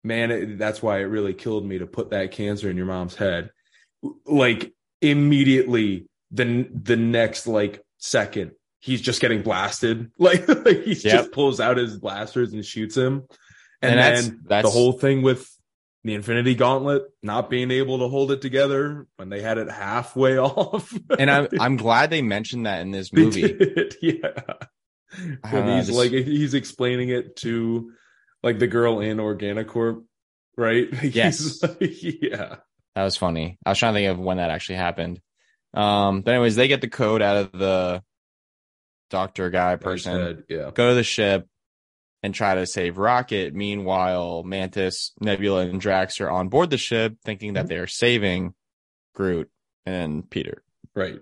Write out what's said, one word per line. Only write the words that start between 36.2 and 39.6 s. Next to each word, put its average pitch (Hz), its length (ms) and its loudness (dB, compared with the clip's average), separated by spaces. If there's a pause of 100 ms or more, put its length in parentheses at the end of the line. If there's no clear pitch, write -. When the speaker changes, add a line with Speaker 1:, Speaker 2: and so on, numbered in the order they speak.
Speaker 2:
but 113 100 0
anyways, 120 240 4
they 123 120 6
get 135 140 2
the 127 80 -6
code 110 320 0
out 101 160 4
of 95 140 -2
the 92 500 0 (1080)
doctor 95 400 -4
guy 90 260 2